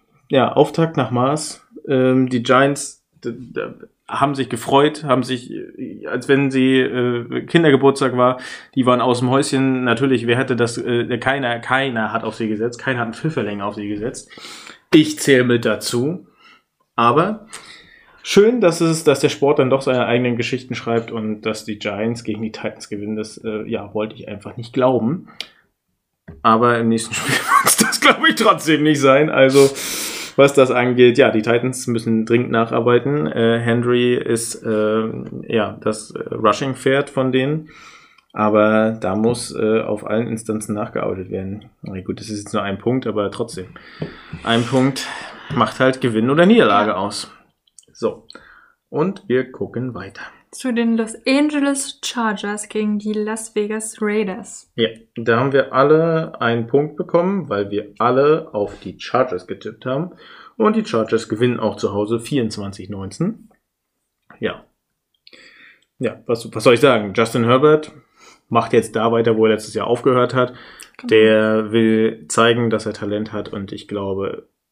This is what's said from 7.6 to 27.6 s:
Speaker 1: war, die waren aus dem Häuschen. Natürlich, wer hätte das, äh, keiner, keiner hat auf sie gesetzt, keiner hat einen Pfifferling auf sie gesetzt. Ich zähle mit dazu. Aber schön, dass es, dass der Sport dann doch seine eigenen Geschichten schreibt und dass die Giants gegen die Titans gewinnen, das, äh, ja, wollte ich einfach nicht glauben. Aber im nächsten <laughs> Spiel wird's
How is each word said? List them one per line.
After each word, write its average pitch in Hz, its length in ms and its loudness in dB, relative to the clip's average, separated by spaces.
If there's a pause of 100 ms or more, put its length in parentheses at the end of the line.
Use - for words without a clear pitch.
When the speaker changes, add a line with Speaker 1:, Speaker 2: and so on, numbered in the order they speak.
Speaker 1:
war, 127 240 2 (340)
die 131 100 0
waren 123 160 4
aus 120 200 2
dem 123 100 0
Häuschen. 135 540 0
Natürlich, 123 420 0
wer 120 100 2
hätte 131 200 -2
das, 113 220 0
äh, 120 400 -2
keiner, 123 420 -2
keiner 123 520 -2
hat 113 120 -6
auf 110 100 -6
sie 113 140 -4
gesetzt, 113 320 -4
keiner 131 180 -4
hat 117 80 -4
einen 113 80 -10
Pfifferling 104 460 -6
auf 101 160 -6
sie 104 120 -8
gesetzt. 104 400 -8 (640)
Ich 156 280 6
zähle 127 240 4
mit 120 200 2
dazu. 123 600 -2 (680)
Aber 151 520 0 (760)
schön, 226 380 4
dass 170 220 2
es, 165 200 0
dass 139 180 4
der 147 100 2
Sport 143 280 2
dann 131 120 2
doch 135 120 2
seine 127 240 0
eigenen 123 300 0
Geschichten 120 380 -6
schreibt 113 360 -4
und 107 320 -6
dass 107 220 -6
die 107 140 -10
Giants 107 440 -4
gegen 107 200 -8
die 110 100 -8
Titans - 380 -10
gewinnen, 104 260 -8
das, 107 220 -10
äh, 107 280 -8
ja, 101 280 -8
wollte 107 200 -4
ich - 140 -18
einfach - 300 -12
nicht 120 160 -14
glauben. 127 540 0 (1120)
Aber 117 360 4
im 113 100 0
nächsten 113 260 -2
<laughs> - 0 -
Spiel - 200 -2
wird's - 440 2